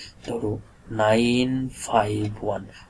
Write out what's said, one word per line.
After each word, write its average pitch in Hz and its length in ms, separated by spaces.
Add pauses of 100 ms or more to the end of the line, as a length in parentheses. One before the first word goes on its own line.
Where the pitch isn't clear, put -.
(260)
ধরো 113 320 (320)
নাইন 120 760
ফাইভ 104 760
ওয়ান, 98 220 (240)